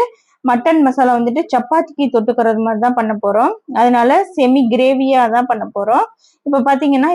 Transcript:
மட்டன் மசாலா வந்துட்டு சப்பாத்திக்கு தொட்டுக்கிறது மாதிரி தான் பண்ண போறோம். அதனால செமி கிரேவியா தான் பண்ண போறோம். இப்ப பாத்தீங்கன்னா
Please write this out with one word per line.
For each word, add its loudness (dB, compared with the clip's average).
மட்டன் 2
மசாலா 2
வந்துட்டு -2
சப்பாத்திக்கு -2
தொட்டுக்கிறது 0
மாதிரி -4
தான் -2
பண்ண -2
போறோம். 0
அதனால 2
செமி 2
கிரேவியா 2
தான் 0
பண்ண -6
போறோம். 0
இப்ப 0
பாத்தீங்கன்னா 0